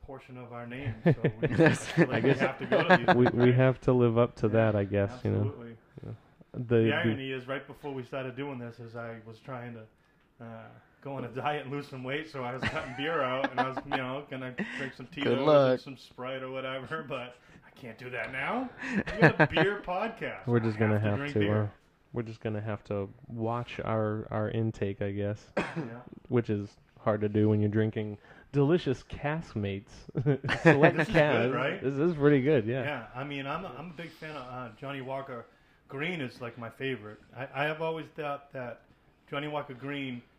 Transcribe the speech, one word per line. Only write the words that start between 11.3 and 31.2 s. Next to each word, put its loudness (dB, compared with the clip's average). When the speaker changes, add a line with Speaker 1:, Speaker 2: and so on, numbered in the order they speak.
Speaker 1:
and -10
lose -8
some -14
weight, -6
so -10
I -6
was -8
cutting -6
beer -2
out, -2
and -4
I 0
was, -6
you -6
know, -4
gonna -8
drink -8
some -16
Speaker 3:
Good -4
Speaker 1:
Tito's 2
Speaker 3:
luck. 8
Speaker 1:
and 2
some -14
Sprite -10
or -10
whatever, -8
but -10
I -20
can't -14
do -12
that -6
now. -4
We -2
got 8
a 8
Speaker 3:
<laughs> -4
Speaker 1:
beer 2
podcast. -6
Speaker 2:
We're 4
just 0
Speaker 1:
I 0
Speaker 2:
gonna 4
Speaker 1:
have 0
to 2
Speaker 2:
have 0
Speaker 1:
drink -4
Speaker 2:
to, 2
Speaker 1:
beer. 2
Speaker 2:
uh, -2
we're -4
just -10
gonna -4
have -6
to -4
watch -4
our, -2
our -2
intake, -2
I -2
guess, -2
Speaker 1:
<coughs> -6
Yeah. -4
Speaker 2:
which 0
is -2
hard 2
to 0
do 6
when 4
you're 4
drinking 0
delicious 2
Caskmates. -4
<laughs> 0
Select 8
Speaker 1:
This 0
is -4
Speaker 2:
Cask. 6